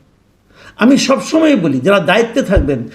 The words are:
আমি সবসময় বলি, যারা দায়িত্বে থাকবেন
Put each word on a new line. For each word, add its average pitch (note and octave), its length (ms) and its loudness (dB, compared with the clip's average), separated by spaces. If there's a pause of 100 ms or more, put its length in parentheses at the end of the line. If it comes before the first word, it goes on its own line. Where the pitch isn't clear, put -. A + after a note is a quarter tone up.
(760)
আমি B3+ 200 4
সবসময় D4+ 580 0
বলি, D#3 240 -2
যারা F#3+ 200 2
দায়িত্বে A3+ 420 -2
থাকবেন C#3 540 -2